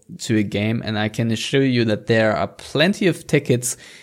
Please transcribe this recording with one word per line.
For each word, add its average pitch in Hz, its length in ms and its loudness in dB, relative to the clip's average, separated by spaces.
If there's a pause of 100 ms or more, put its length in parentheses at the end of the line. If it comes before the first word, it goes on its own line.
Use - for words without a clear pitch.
(200)
to 110 180 0
a 107 60 2
game, 107 420 -2
and 107 140 -4
I 107 100 -2
can 113 220 -2
assure 135 320 0
you 123 220 2
that 107 200 0
there 110 300 4
are 82 120 0
plenty 180 600 -2
of 160 180 -2
tickets, 131 520 0 (240)